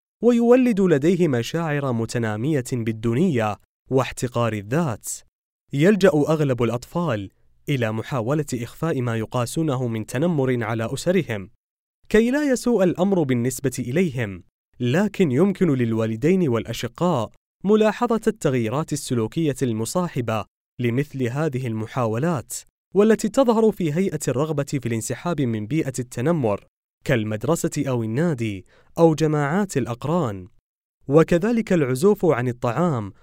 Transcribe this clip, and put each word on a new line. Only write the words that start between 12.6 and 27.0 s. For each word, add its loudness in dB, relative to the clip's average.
الأمر 2
بالنسبة -2
إليهم، -2
لكن 0
يمكن 2
للوالدين 0
والأشقاء -2
ملاحظة 2
التغييرات -2
السلوكية -2
المصاحبة -2
لمثل -2
هذه -2
المحاولات، -4
والتي 4
تظهر 4
في -2
هيئة -2
الرغبة -2
في -6
الانسحاب -4
من -2
بيئة -2
التنمر -2